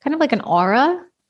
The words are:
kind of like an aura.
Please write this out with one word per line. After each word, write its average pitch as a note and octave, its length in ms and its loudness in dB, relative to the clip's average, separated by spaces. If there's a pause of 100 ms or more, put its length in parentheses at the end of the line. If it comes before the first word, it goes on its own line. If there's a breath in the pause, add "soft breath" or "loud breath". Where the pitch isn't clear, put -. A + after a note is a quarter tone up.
kind C#4+ 120 -4
of D#4+ 60 -2
like D4+ 140 0
an G#3+ 80 0
aura. A3+ 600 0 (280)